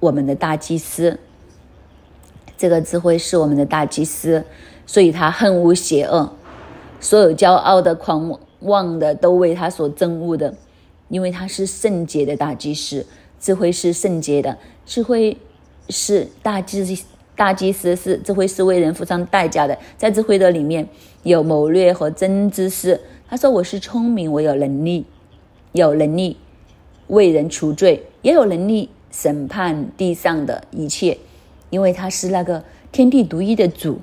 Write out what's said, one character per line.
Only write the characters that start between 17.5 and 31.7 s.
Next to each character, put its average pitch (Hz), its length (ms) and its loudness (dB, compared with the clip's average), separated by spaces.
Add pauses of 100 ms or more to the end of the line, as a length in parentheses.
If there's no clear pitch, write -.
祭 190 180 0
司 180 240 0
是， 180 220 -4
智 - 140 -6
慧 190 160 0
是 190 160 -4
为 185 160 4
人 165 140 2
付 175 100 -8
上 175 220 -4
代 185 220 0
价 156 180 0
的。 139 120 -4 (200)
在 220 140 0
智 214 100 0
慧 208 160 2
的 185 140 6
里 165 120 0
面 160 240 -2 (360)
有 170 180 4
谋 151 280 2
略 180 220 4
和 160 200 -2
真 196 400 0
知 190 180 -2
识。 180 300 0 (280)
他 233 80 -8
说 269 160 2
：“我 190 120 2
是 196 160 -6
聪 233 240 -6
明， 202 280 -2
我 147 80 0
有 151 160 0
能 139 300 -2
力， 170 200 -4 (680)
有 156 240 2
能 156 200 0
力 180 220 -4 (680)
为 196 240 4
人 156 180 0
除 151 240 -4
罪， 175 320 2 (160)
也 262 100 4
有 302 140 6
能 180 220 -2
力 214 220 -2 (200)
审 147 380 -4
判 156 500 -4
地 180 160 -2
上 165 320 -2
的 - 260 -8
一 156 160 -8
切。” 170 300 -2 (540)